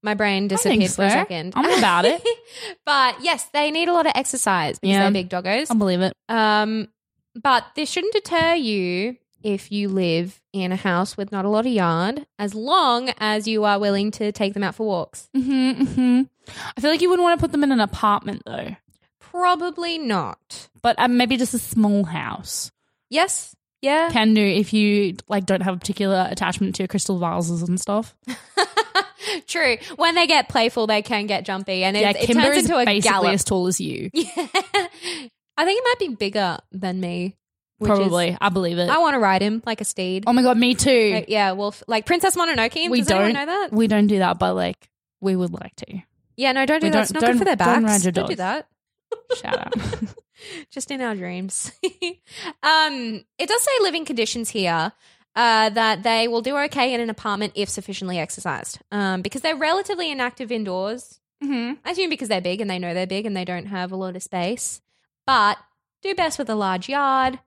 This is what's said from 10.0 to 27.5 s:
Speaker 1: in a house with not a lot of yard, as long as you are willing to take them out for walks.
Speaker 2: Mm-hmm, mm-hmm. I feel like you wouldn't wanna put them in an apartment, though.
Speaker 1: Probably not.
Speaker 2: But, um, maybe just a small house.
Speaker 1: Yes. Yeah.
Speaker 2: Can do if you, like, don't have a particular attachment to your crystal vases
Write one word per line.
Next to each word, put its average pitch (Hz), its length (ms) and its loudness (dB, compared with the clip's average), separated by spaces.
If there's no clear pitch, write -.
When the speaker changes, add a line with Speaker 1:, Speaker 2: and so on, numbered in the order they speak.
Speaker 1:
in 185 200 -4
a 190 40 -2
house 190 400 -2
with 196 160 -8
not 196 120 -4
a 202 60 0
lot 220 160 2
of 254 60 0
yard, 208 520 0
as 202 160 -6
long 254 640 2
as 214 300 0
you 214 160 0
are 202 140 4
willing 202 340 0
to 214 200 -4
take 202 220 -2
them 202 80 -4
out 196 120 -4
for 220 120 -6
walks. - 500 -6
Speaker 2:
Mm-hmm, 262 460 2
mm-hmm. 254 400 4
I 247 40 -10
feel 294 100 2
like 330 120 2
you 349 80 4
wouldn't 359 140 4
wanna 339 140 6
put 320 140 0
them 294 120 2
in 277 80 2
an 240 80 4
apartment, 208 680 0
though. - 300 -10
Speaker 1:
Probably 349 800 -2
not. 196 680 -6
Speaker 2:
But, 240 180 2
um, 247 200 4
maybe 247 180 2
just 240 180 0
a 240 40 -2
small 208 460 2
house. - 640 -6
Speaker 1:
Yes. - 440 0
Yeah. 294 280 2
Speaker 2:
Can 220 220 4
do 214 120 6
if 196 280 2
you, 208 440 2
like, 196 160 -2
don't 190 180 0
have 185 120 0
a 180 40 -6
particular 190 520 0
attachment 185 460 -2
to 196 80 -4
your 185 40 -6
crystal 190 300 -2
vases 170 440 -2